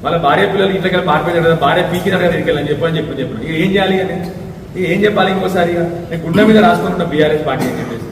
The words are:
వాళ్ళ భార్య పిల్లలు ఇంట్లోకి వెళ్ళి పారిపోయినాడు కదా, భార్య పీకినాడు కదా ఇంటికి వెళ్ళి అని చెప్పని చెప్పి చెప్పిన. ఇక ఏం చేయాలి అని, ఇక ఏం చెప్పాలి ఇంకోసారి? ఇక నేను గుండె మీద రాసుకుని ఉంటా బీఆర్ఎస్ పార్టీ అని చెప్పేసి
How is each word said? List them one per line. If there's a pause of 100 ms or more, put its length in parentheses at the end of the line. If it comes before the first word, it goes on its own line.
వాళ్ళ
భార్య
పిల్లలు
ఇంట్లోకి
వెళ్ళి
పారిపోయినాడు
కదా,
భార్య
పీకినాడు
కదా
ఇంటికి
వెళ్ళి
అని
చెప్పని
చెప్పి
చెప్పిన.
ఇక
ఏం
చేయాలి
అని, (480)
ఇక
ఏం
చెప్పాలి
ఇంకోసారి?
ఇక
నేను
గుండె
మీద
రాసుకుని
ఉంటా
బీఆర్ఎస్
పార్టీ
అని
చెప్పేసి